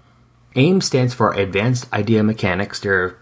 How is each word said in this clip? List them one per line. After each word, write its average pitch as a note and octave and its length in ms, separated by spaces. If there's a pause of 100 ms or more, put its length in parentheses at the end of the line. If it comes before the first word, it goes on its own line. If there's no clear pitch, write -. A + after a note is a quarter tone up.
(560)
aim F3 240
stands B2+ 340
for A2 180
Advanced G2+ 600
Idea G#2+ 300
Mechanics. G2+ 580
They're F#2+ 420